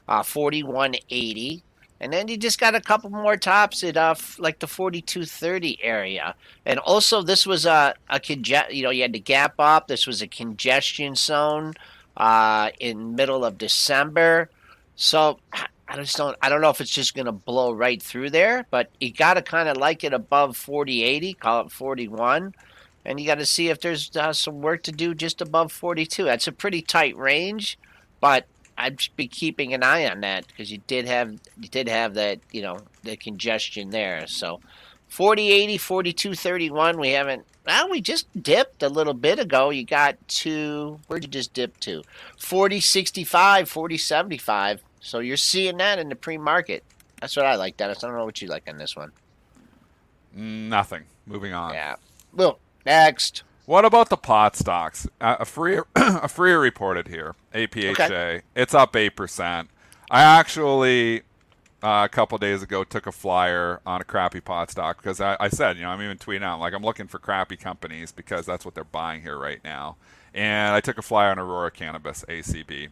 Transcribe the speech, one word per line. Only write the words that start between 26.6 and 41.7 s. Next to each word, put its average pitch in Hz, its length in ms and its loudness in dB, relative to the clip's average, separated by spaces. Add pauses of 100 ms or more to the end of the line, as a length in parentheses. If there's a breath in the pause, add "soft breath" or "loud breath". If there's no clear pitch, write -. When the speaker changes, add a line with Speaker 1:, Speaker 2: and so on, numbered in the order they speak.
Speaker 1:
tight 160 340 2
range, 180 640 -2 (400 soft breath)
but 139 280 4 (300)
I'd 131 200 -4
just - 180 -6
be 123 120 -6
keeping 135 460 -6
an 127 80 -2
eye 143 280 4
on 98 120 -6
that 95 240 -4 (120)
'cause 104 140 -12
you 104 160 -14
did 127 180 -2
have, 123 260 -2 (300)
you 110 80 -18
did 131 180 -4
have 113 280 -2
that, 104 240 -2 (120)
you 110 100 -10
know, 95 180 -10 (240)
the 110 120 -12
congestion 107 760 -6
there. 92 360 -4
So 87 320 -8 (480 soft breath)
forty 208 440 2
eighty, 202 260 4
forty-two 185 580 -2
thirty-one, 165 640 0
we 151 120 0
haven't, 139 340 -2 (200)
well, 277 240 2
we 330 120 -2
just 330 260 -4 (160)
dipped 175 400 2
a 139 60 2
little 147 240 0
bit 147 260 0
ago. 139 300 2
You 135 160 -6
got 143 300 2 (120)
to, 151 800 -6
where'd 165 160 -8
you 143 60 -14
just 135 240 -8
dip 123 280 -6